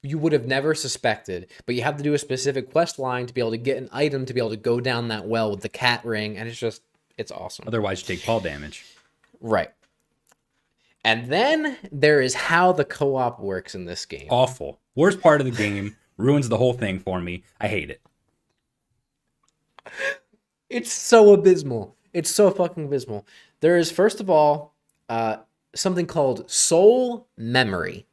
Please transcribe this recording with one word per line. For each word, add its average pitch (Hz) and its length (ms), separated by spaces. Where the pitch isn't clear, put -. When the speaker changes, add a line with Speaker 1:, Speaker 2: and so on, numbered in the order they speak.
Speaker 1:
You 147 160
would 151 140
have 123 140
never 139 300
suspected, 107 720
but 123 100
you 120 80
have 147 140
to 143 80
do 147 100
a 143 40
specific 131 520
quest 165 300
line 123 260
to 123 80
be 127 60
able 113 100
to 117 60
get 127 220
an 131 120
item 139 360
to 131 60
be 120 60
able 110 120
to 113 60
go 120 220
down 120 300
that 107 180
well 110 240
with 95 120
the 110 60
cat 120 360
ring, 107 320
and 113 120
it's 117 120
just, 113 220
it's 107 140
awesome. - 340
Speaker 2:
Otherwise, 101 340
you - 140
take 90 100
fall 113 140
damage. 76 460
Speaker 1:
Right. 110 320
And 117 280
then 285 460
there 147 280
is 127 140
how 180 380
the 160 120
co-op 131 560
works 98 360
in 92 80
this 87 220
game. 78 220
Speaker 2:
Awful. 123 520
Worst 185 240
part 151 200
of 139 40
the 127 80
game. 104 440
<laughs> - 100
Ruins 135 320
the 110 80
whole 123 160
thing 104 260
for 92 220
me. 87 240
I 101 80
hate 78 220
it. 73 100
Speaker 1:
It's 240 240
so 214 400
abysmal. 156 640
It's 170 180
so 202 200
fucking 175 360
abysmal. 120 400
There 170 160
is, 165 140
first 214 300
of 190 80
all, 151 460
uh, 113 280
something 175 320
called 131 440
soul 233 760
memory 104 760